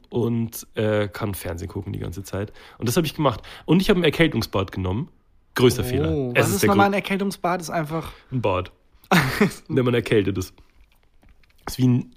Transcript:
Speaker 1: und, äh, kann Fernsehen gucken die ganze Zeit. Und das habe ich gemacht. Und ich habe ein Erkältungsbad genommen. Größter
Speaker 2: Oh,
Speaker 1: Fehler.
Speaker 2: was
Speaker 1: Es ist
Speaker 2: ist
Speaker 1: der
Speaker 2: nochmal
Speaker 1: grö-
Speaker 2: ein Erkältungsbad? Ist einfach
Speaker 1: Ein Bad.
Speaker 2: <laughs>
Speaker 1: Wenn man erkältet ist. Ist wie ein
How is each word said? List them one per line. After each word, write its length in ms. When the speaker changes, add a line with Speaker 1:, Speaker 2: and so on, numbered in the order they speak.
Speaker 1:
und, 680
äh, 320
kann 260
Fernsehen 360
gucken 240
die 60
ganze 220
Zeit. 320
Und 100
das 80
habe 120
ich 80
gemacht. 260
Und 160
ich 80
habe 100
ein 40
Erkältungsbad 680
genommen. 380
Größter 260
Speaker 2:
Oh, 60
Speaker 1:
Fehler. 240
Speaker 2:
was 80
Speaker 1:
Es 60
ist 60
Speaker 2:
ist 80
Speaker 1:
der 60
Speaker 2:
nochmal 180
Speaker 1:
grö- 40
Speaker 2:
ein 40
Erkältungsbad? 680
Ist 100
einfach 400
Speaker 1:
Ein 100
Bad. 300
Speaker 2:
<laughs> 580
Speaker 1:
Wenn 180
man 100
erkältet 420
ist. 160
Ist 120
wie 80
ein 300